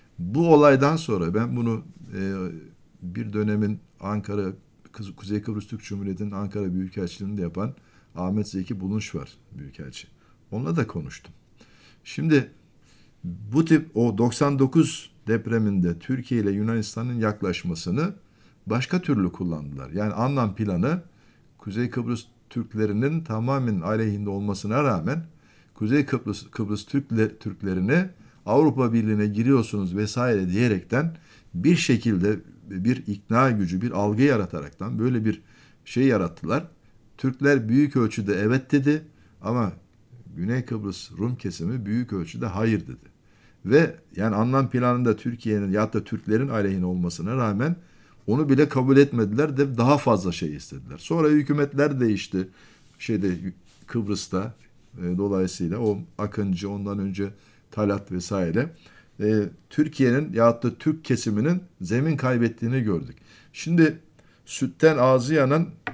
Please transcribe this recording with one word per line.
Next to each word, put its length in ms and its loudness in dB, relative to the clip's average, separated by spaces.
bu 360 4
olaydan 420 8
sonra 380 -2
ben 220 0
bunu, 260 -2
e, 160 -4
bir 300 -8
dönemin 480 0
Ankara, 520 -4
Kız-, 240 -14
Kuzey 260 -6
Kıbrıs 240 -6
Türk 160 -12
Cumhuriyeti'nin 480 -8
Ankara 420 -6
Büyükelçiliğini 680 -6
de 40 -4
yapan 320 -6
Ahmet 340 -2
Zeki 320 -6
Bulunç 340 -6
var, 180 -8
büyükelçi. 560 -16
Onunla 260 -4
da 100 0
konuştum. 460 -12
Şimdi 460 2
bu 400 -2
tip 320 2
o 220 2
doksan 400 2
dokuz 520 2
depreminde 720 0
Türkiye 420 -2
ile 100 2
Yunanistan'ın 720 -2
yaklaşmasını 920 -2
başka 360 -2
türlü 300 0
kullandılar. 580 -8
Yani 220 -4
Annan 420 0
planı 480 -2
Kuzey 320 -6
Kıbrıs 340 -4
Türklerinin 760 -2
tamamen 560 -2
aleyhinde 500 -2
olmasına 540 -2
rağmen 400 -2
Kuzey 320 0
Kıbrıs, 440 -6
Kıbrıs 360 -6
Türkler-, 520 -2
Türklerini 680 0
Avrupa 460 4
Birliği'ne 340 2
giriyorsunuz 720 0
vesaire 520 0
diyerekten 680 0
bir 220 4
şekilde 600 2
bir 360 -2
ikna 440 2
gücü, 300 0
bir 100 -2
algı 320 0
yarataraktan 760 0
böyle 260 0
bir 180 0
şey 220 0
yarattılar. 600 0
Türkler 500 0
büyük 280 2
ölçüde 380 0
evet 380 0
dedi 300 2
ama 300 -2
Güney 280 -4
Kıbrıs 540 -8
Rum 180 -2
kesimi 500 -6
büyük 260 -4
ölçüde 340 -6
hayır 340 2
dedi. 300 -16
Ve 320 4
yani 200 0
Annan 340 2
planında 460 2
Türkiye'nin 560 -2
ya 200 0
da 120 -2
Türklerin 440 -2
aleyhine 360 0
olmasına 520 -2
rağmen 400 0
onu 220 0
bile 200 6
kabul 280 4
etmediler 600 4
de 220 0
daha 200 4
fazla 340 2
şey 240 -6
istediler. 420 -16
Sonra 300 0
hükümetler 720 2
değişti 480 0
şeyde, 540 -2
Kıbrıs'ta, 680 -4
e, 200 -4
dolayısıyla 600 -2
o 200 0
Akıncı, 520 -4
ondan 280 -6
önce 320 -4
Talat 420 -2
vesaire. 600 -2
E, 220 2
Türkiye'nin 640 2
ya 300 4
da 160 0
Türk 260 -2
kesiminin 580 0
zemin 360 0
kaybettiğini 640 0
gördük. 360 -2
Şimdi 460 4
sütten 540 2
ağzı 360 4
yanan 340 2